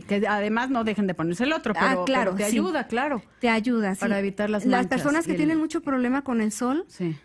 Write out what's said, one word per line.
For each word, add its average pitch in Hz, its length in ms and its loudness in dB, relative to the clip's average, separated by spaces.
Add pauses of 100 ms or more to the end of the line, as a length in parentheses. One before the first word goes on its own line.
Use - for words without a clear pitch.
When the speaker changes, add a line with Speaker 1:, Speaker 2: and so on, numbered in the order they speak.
Speaker 1:
que 202 200 0
además 214 420 0
no 240 160 0
dejen 208 220 0
de 185 60 0
ponerse 170 300 -2
el 285 100 2
otro, 320 240 -2
Speaker 2:
Ah, 180 120 2
Speaker 1:
pero, 180 160 0
Speaker 2:
claro, 247 300 2
Speaker 1:
pero 202 100 0
te 214 60 2
Speaker 2:
sí. - 60 2
Speaker 1:
ayuda, 311 300 -2
claro, 247 340 -2 (180)
Speaker 2:
Te 240 100 0
ayuda, 220 460 2
sí. - 60 -10
Speaker 1:
para 208 180 0
evitar 196 300 -2
las 208 160 -2
Speaker 2:
Las 254 60 4
Speaker 1:
manchas 247 180 2
Speaker 2:
personas 294 360 0
que 330 60 -4
Speaker 1:
y - 40 0
el - 20 -2
Speaker 2:
tienen 320 200 2
mucho 311 240 -2
problema 262 420 0
con 240 180 -2
el 214 100 0
sol, 262 360 -2
Speaker 1:
Sí. 165 380 -4